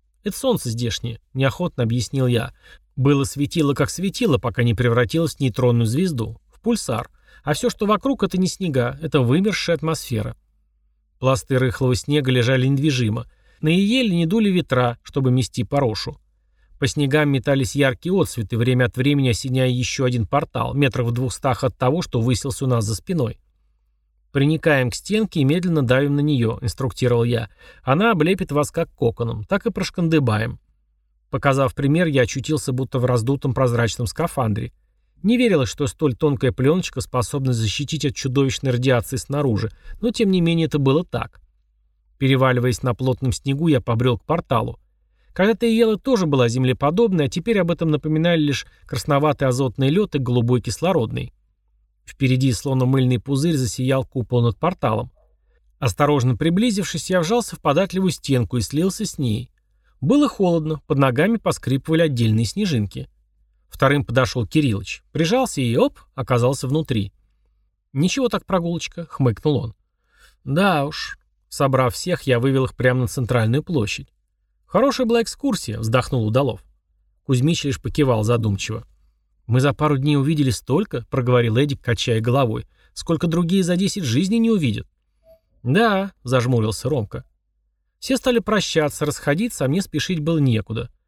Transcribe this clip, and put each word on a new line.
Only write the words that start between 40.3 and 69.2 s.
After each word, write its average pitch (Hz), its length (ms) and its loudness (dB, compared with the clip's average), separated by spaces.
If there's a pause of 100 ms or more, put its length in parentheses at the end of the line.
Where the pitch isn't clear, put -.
менее 165 240 2
это 151 120 -2
было 139 280 2
так. - 340 -8 (800)
Переваливаясь 127 640 2
на 123 100 0
плотном 131 380 0
снегу, 143 380 -2
я 131 100 4
побрел 120 380 0
к - 80 -18
порталу. 123 540 -2 (540)
Когда-то 214 320 2
Иела 220 320 4
тоже 220 280 0
была 131 240 4
землеподобной, 143 760 2
а 127 40 -2
теперь 208 300 -2
об 170 120 0
этом 160 200 0
напоминали 156 500 0
лишь 143 240 -2 (200)
красноватый 143 640 0
азотный 131 420 0
лед 190 260 0
и 143 40 -2
голубой 123 400 2
кислородный. 120 760 -2 (680)
Впереди, 131 480 0
словно 131 340 0
мыльный 127 340 2
пузырь, 143 360 -2
засиял 131 480 -2
купол 120 380 -2
над 120 160 0
порталом. 127 540 -2 (680)
Осторожно 131 560 2
приблизившись, 185 720 -2
я 185 120 2
вжался 208 340 -2
в - 60 -20
податливую 185 500 0
стенку 123 460 -2
и 117 40 0
слился 175 440 -2
с - 120 -10
ней. 123 340 -4 (500)
Было 262 260 4
холодно, 160 600 0
под 143 100 0
ногами 143 400 4
поскрипывали 160 640 0
отдельные 117 440 2
снежинки. 131 640 -4 (640)
Вторым 139 340 2
подошел 120 440 0
Кириллыч. 117 640 -2
Прижался 170 500 0
и, 117 160 0
оп, 269 220 0 (140)
оказался 127 540 0
внутри. 123 460 -2 (800)
«Ничего 185 340 0
так - 180 -4
прогулочка», 170 600 -4
хмыкнул 131 520 0